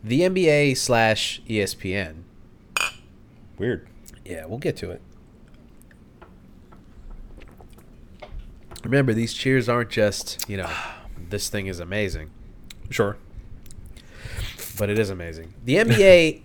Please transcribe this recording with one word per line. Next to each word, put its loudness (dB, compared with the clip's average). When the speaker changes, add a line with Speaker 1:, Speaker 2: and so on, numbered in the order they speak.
Speaker 1:
The 2
N 4
B 4
A 6
slash 2
E 2
S 0
P -6
N. -6
Speaker 2:
Weird. -4
Speaker 1:
Yeah, -12
we'll -10
get -4
to -8
it. -14
Remember, 2
these 0
cheers 0
aren't 0
just, -2
you -6
know, -6
<sighs> -14
this -4
thing -4
is -6
amazing. -4
Speaker 2:
Sure. 0
Speaker 1:
But -2
it 0
is 0
amazing. -10
The 2
N 4
B 6
A 10